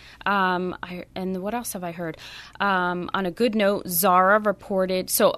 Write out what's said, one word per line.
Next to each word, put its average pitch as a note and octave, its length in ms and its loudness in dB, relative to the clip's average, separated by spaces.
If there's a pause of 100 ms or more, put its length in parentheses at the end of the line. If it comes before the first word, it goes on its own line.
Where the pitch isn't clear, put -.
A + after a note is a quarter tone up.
(260)
Um, F#3 560 0
I, F3+ 220 -12 (100)
and F#3 280 -6
what G#3 120 -6
else A#3+ 200 -8
have F#3 100 -10
I E3+ 80 -6
heard? E3 240 -8 (440)
Um, F3+ 540 0
on F#3+ 120 0
a F3+ 40 -2
good A3+ 240 0
note, G3+ 340 2
Zara F#3 520 4
reported, F#3+ 680 -2
so, G#3 280 4